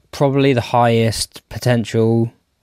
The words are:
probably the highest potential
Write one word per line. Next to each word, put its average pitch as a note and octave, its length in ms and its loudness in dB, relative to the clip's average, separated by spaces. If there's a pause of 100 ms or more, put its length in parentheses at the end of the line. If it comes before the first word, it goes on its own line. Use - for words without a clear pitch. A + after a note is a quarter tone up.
(120)
probably C#3 400 0
the A#2+ 80 0
highest A2+ 880 0
potential A2+ 840 0 (300)